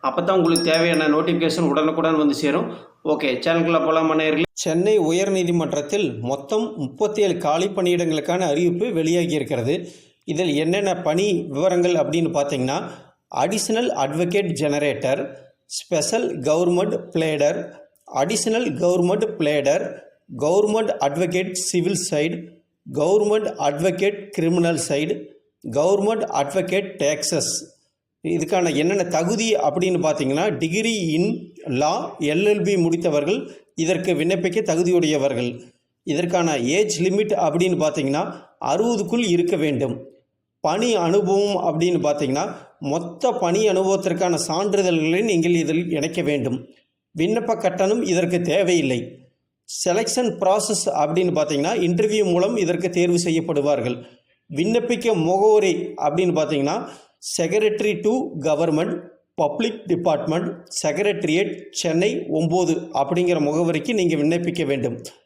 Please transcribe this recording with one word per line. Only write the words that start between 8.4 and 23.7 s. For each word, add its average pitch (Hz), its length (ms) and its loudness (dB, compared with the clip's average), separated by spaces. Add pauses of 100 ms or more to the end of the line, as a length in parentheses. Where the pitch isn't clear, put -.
வெளியாகி 165 420 0
இருக்கிறது. 139 560 -2 (340)
இதில் 160 320 -2
என்னென்ன 180 460 0
பணி 170 480 0
விவரங்கள் 175 420 2
அப்படின்னு 156 400 0
பார்த்தீங்கன்னா, 143 580 -2 (460)
அடிஷனல் 220 540 0
அட்வொகேட் 170 640 -2 (100)
ஜெனரேட்டர், 143 720 0 (320)
ஸ்பெஷல் - 760 -2
கவர்மெண்ட் 175 580 2 (140)
பிளேடர், 156 580 0 (460)
அடிஷனல் 220 520 0 (100)
கவர்மெண்ட் 180 480 2 (120)
பிளேடர், 151 540 2 (460)
கவர்மெண்ட் 208 600 2
அட்வொகேட் 175 520 0
சிவில் - 480 -2 (100)
சைடு, 170 380 -2 (460)
கவர்மெண்ட் 208 540 2
அட்வொகேட் 180 840 -2